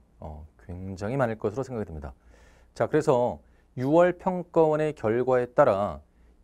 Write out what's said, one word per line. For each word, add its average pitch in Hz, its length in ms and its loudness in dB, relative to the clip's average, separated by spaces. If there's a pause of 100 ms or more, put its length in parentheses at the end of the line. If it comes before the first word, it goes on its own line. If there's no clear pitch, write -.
(200)
어, 78 260 -16 (200)
굉장히 95 500 -8
많을 113 220 -2
것으로 110 240 -4
생각이 120 220 -8
됩니다. 78 300 -14 (600)
자, 117 120 -2
그래서 123 540 0 (360)
유월 170 420 4
평가원의 156 760 0
결과에 123 520 0
따라 101 540 2 (420)